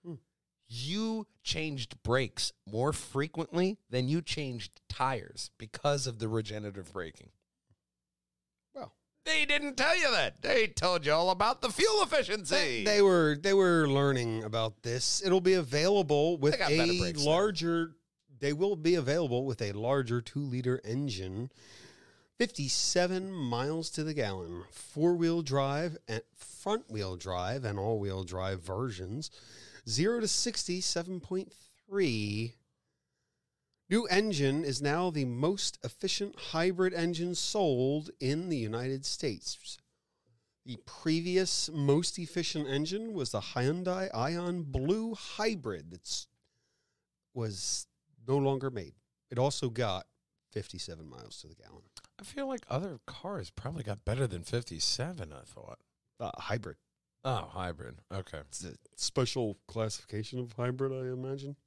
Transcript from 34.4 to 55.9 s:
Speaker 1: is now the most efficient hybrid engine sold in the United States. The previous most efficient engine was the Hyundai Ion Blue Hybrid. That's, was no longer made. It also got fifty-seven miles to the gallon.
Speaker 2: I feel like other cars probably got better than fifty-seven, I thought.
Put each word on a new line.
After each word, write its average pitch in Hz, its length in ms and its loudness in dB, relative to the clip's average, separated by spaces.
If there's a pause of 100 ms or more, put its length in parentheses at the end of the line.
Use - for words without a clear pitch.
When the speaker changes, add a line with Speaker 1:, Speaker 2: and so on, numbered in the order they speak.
Speaker 1:
is 135 160 -2
now 165 300 2
the 147 140 0
most 139 580 0
efficient - 560 -4
hybrid 180 520 2
engine 170 440 0
sold 151 720 2 (100)
in 151 300 0
the 156 80 0
United 123 480 -4
States. - 720 -6 (880)
The 127 120 -10 (100)
previous 175 840 0
most 147 460 2
efficient 160 500 -4
engine 180 460 -2
was 139 160 -2
the 101 120 -2
Hyundai 180 720 -2
Ion 170 520 -2
Blue 165 500 0
Hybrid. 127 760 -4
That's, - 340 -8 (1120)
was 107 500 -4 (420)
no 135 100 2
longer 135 340 0
made. 92 220 -8 (360)
It 120 80 -4
also 135 320 0
got 110 380 -2 (440)
fifty-seven 87 560 -10
miles 62 340 -18
to 80 60 -20
the 80 80 -20
gallon. - 280 -20 (360)
Speaker 2:
I 196 40 -18
feel 277 240 -8
like 262 200 -8
other 151 380 -4
cars 170 460 -10
probably 147 320 -10
got 101 200 -8
better 127 220 0
than 90 160 -4
fifty-seven, 120 920 -4
I 67 140 -16
thought. - 320 -18 (420)